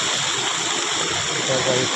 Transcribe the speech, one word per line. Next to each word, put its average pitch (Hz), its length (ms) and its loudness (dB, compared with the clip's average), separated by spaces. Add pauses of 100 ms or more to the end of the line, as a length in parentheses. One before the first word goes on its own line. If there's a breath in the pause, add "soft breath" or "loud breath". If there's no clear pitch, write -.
(1300)
हे 131 220 0
बघा, 127 180 2
हे 127 120 2 (100)